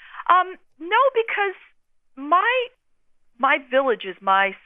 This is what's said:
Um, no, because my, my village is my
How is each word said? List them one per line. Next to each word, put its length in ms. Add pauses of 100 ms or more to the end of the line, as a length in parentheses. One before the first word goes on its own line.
(300)
Um, 260 (220)
no, 180 (180)
because 400 (640)
my, 500 (720)
my 200 (120)
village 340
is 160
my 340 (120)